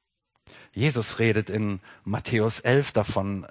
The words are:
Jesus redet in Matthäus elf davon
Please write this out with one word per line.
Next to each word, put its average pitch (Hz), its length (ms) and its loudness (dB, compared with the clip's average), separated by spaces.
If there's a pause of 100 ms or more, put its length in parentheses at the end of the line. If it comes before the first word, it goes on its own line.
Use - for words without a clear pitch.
(720)
Jesus 120 460 0
redet 107 300 2
in 104 320 -2 (240)
Matthäus 110 560 0
elf 135 320 2
davon 101 580 -2